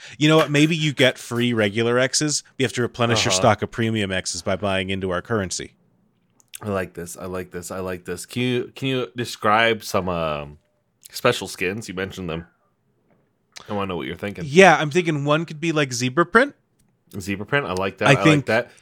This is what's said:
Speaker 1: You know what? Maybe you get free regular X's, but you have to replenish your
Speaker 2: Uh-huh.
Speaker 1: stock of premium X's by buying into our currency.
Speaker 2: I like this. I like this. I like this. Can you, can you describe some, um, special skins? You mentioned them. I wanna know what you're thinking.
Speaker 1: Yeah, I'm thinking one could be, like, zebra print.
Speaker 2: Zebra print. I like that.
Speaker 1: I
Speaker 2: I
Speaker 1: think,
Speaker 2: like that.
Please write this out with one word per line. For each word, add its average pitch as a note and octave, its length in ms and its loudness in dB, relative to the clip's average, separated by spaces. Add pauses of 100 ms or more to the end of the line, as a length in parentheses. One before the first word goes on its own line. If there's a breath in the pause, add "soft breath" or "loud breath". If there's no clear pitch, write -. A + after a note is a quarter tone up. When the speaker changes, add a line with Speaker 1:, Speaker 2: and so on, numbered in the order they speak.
(180 loud breath)
Speaker 1:
You D3+ 120 4
know D#3 80 8
what? C#3+ 140 4
Maybe D3+ 240 4
you D3+ 180 0
get B2+ 240 4
free A#2+ 340 -2
regular A2+ 480 2
X's, C#3+ 460 0
but - 140 -20
you C3+ 60 2
have - 80 -4
to B2 100 -2
replenish A#2 420 0
your G#2 80 0
Speaker 2:
Uh-huh. F#2 80 0
Speaker 1:
stock A2 200 4
of G2+ 100 -6
premium A2 420 0
X's F2+ 280 -4
by F#2+ 140 -2
buying F#2+ 340 -2
into F#2+ 200 -2
our F2 120 0
currency. G2+ 520 -4 (880)
Speaker 2:
I G#2+ 80 -8
like F#2+ 240 -2
this. F2 240 -12
I - 80 -10
like F#2 260 -8
this. F2+ 200 -10
I F#2 80 -8
like F#2 260 -8
this. F2 200 -8
Can - 180 -6
you, B2 300 -2
can C3+ 140 -6
you B2+ 200 -2 (100)
describe A2+ 640 2
some, F#2 240 -2
um, D2+ 520 -4 (520)
special A#2+ 360 0
skins? G2 400 -6
You F#2 80 -10
mentioned F#2 340 -6
them. E2 160 -6 (1200)
I G#2+ 60 -8
wanna G2 140 -2
know F2+ 100 -4
what C#2 80 -6
you're E2+ 100 -8
thinking. G#2 320 -8
Speaker 1:
Yeah, E3 300 6
I'm D3+ 140 -2
thinking D#3 340 -2
one D3+ 200 0
could D#3+ 140 -14
be, E3 120 -2
like, D3+ 220 0
zebra B2+ 340 0
print. C4+ 260 4 (640)
Speaker 2:
Zebra G2 280 -6
print. C#3+ 200 0
I F2 80 -4
like F#2+ 260 -4
that. G#2+ 100 2
Speaker 1:
I - 20 6
Speaker 2:
I C#3+ 40 6
Speaker 1:
think, G2 100 0
Speaker 2:
like D3+ 220 4
that. A2+ 240 0 (100)